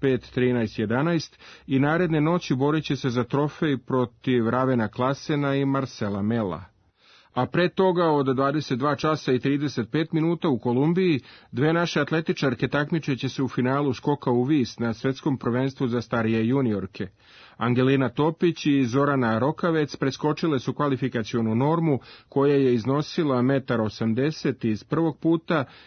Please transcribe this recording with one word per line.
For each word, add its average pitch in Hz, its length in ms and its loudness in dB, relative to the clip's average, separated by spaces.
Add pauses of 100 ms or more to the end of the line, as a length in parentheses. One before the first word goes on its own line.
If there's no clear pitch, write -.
pet, 131 340 0
trinaest 123 440 0
jedanaest 135 600 -2 (280)
i 135 120 0
naredne 160 420 2
noći 165 340 0
borit 147 300 0
će 143 120 -2
se 131 140 -2
za 120 140 0
trofej 143 540 0
protiv 123 720 0
Ravena 123 400 2
Klasena 139 680 -2
i 139 100 0
Marcela 131 580 -4
Mela. 101 420 -2 (680)
A 131 120 0
pre 175 220 0
toga, 180 420 2
od 135 260 2
dvadeset 139 420 0
dva 143 180 0
časa 156 360 -2
i 127 60 4
trideset 139 520 -2
pet 156 220 -2
minuta, 165 360 0
u 127 100 2
Kolumbiji, 151 600 2 (320)
dve 143 200 2
naše 170 280 0
atletičarke 147 680 -2
takmičeće 143 600 -2
se 139 140 -4
u 127 60 0
finalu 131 460 0
skoka 143 360 -2
u 123 120 2
vis 135 360 0
na 117 160 -2
svetskom 135 440 -2
prvenstvu 131 500 -2
za 117 120 -2
starije 113 480 0
juniorke. 110 580 -2 (500)
Angelina 127 520 2
Topić 160 580 0
i 139 180 4
Zorana 127 540 2
Rokavec 156 580 0
preskočile 151 640 -2
su 127 160 -4
kvalifikacionu 120 800 -2
normu, 151 440 2 (300)
koja 143 260 2
je 131 200 4
iznosila 135 680 0
metar 131 380 0
osamdeset 113 840 -2
iz 107 200 -2
prvog 160 340 -2
puta, 160 460 0 (220)